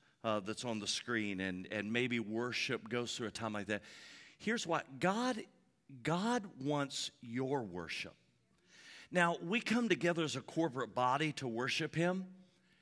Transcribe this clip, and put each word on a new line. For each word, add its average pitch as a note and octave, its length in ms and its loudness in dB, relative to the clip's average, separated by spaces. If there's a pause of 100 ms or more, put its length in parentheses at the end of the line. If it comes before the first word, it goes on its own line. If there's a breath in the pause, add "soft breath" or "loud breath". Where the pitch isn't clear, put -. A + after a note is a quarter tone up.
(240 soft breath)
uh, G#2+ 160 4
that's G#2+ 240 -4
on A2 160 0
the G2+ 60 -4
screen, G#2 540 0
and, F#2 300 -2
and G#2 220 -2
maybe B2 260 2
worship A2+ 680 -2
goes A#2+ 280 -2
through A2+ 120 -4
a - 20 -6
time A2 220 -4
like G2+ 160 -4
that. G#2 140 -2 (540 loud breath)
Here's A3 300 -2
why. E3 160 2 (160)
God, A3 420 2 (600)
God F#3+ 420 2 (160)
wants C#3+ 520 0 (100)
your C3 400 0
worship. F2 520 -6 (1000 loud breath)
Now, E3+ 280 4
we F#3+ 200 0
come A3+ 280 2
together E3+ 360 4
as C#3+ 100 0
a C3+ 60 -2
corporate C3 520 0
body C3+ 420 4
to C#3 120 -4
worship B2+ 480 0
him, F#3 320 2 (560 soft breath)